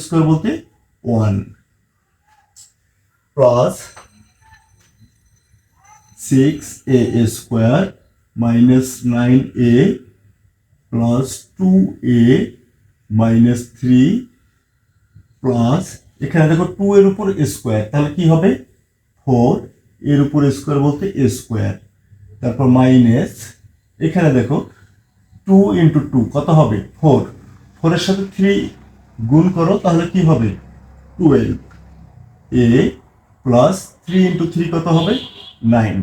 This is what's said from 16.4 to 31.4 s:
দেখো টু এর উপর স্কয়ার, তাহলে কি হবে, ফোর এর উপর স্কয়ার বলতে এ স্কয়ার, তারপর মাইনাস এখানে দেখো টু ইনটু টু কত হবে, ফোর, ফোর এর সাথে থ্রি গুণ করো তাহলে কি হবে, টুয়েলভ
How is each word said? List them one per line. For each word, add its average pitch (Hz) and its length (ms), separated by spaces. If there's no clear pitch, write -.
দেখো 170 140
টু 196 80
এর 196 120
উপর 196 160
স্কয়ার, 107 360
তাহলে 147 260
কি 180 160
হবে, 170 180
ফোর 120 300
এর 143 240
উপর 147 140
স্কয়ার 143 280
বলতে 147 180
এ 127 40
স্কয়ার, 101 360
তারপর 127 260
মাইনাস 127 540
এখানে 160 280
দেখো 123 180
টু 196 120
ইনটু 151 200
টু 131 80
কত 143 140
হবে, 110 180
ফোর, 135 220
ফোর 160 180
এর - 100
সাথে 196 180
থ্রি 196 180
গুণ 135 260
করো 170 180
তাহলে 170 280
কি 185 80
হবে, 117 180
টুয়েলভ 135 420